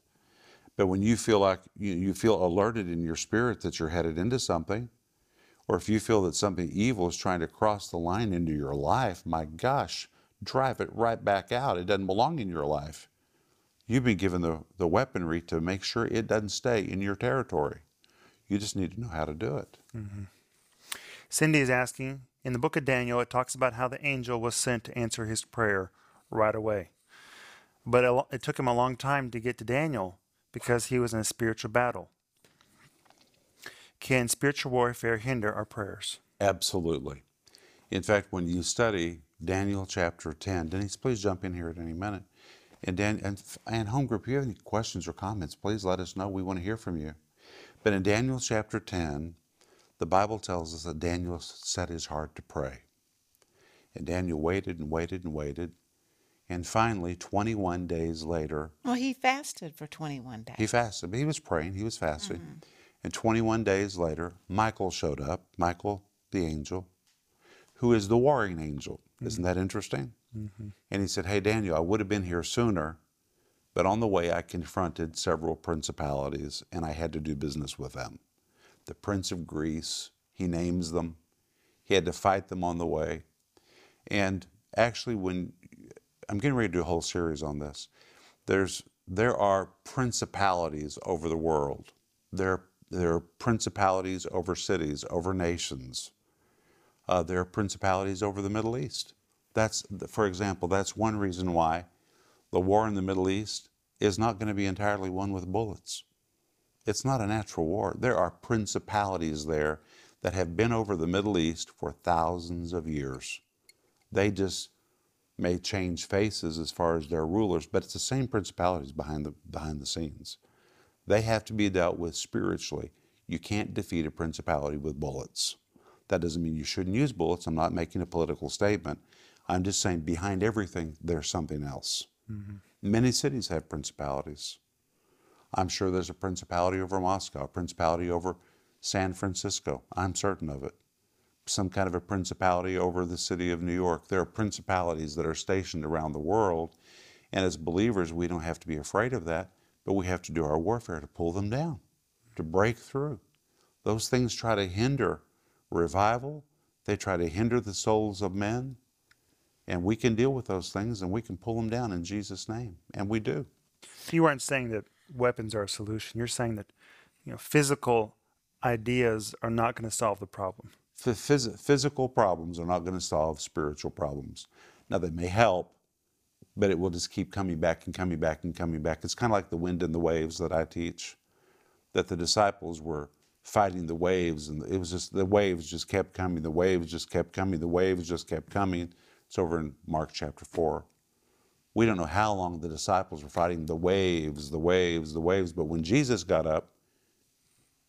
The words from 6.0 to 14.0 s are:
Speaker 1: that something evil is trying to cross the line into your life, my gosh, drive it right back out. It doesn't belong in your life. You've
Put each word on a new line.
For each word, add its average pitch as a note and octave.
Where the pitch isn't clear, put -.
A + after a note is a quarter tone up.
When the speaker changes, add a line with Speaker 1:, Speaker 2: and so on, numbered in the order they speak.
Speaker 1:
that E2+
something F2
evil G2+
is E2
trying F#2
to D#2+
cross G#2
the F2+
line F#2
into E2+
your C#2+
life, F2
my E2
gosh, F#2+
drive C3
it -
right A2+
back G2+
out. B2
It F2+
doesn't G2
belong B2+
in G2+
your D#2
life. D2+
You've B2